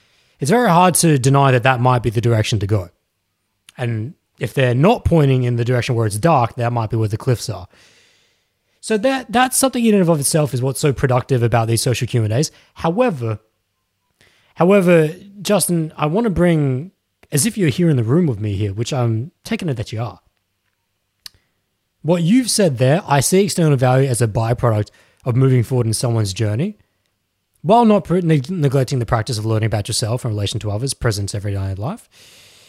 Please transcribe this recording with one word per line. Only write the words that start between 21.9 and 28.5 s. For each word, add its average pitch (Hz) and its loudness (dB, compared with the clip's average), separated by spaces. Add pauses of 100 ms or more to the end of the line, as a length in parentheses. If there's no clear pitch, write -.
What 170 0
you've 220 2
said 165 0
there, 135 2
"I 139 2
see 190 2
external 156 2
value 131 2
as 123 -2
a 117 2
byproduct 113 0 (340)
of 120 -2
moving 131 4
forward 120 -2
in 110 -2
someone's 113 -2
journey, 113 -4 (840)
while 226 4
not 208 4
pre-, 180 -2
neg-, 156 0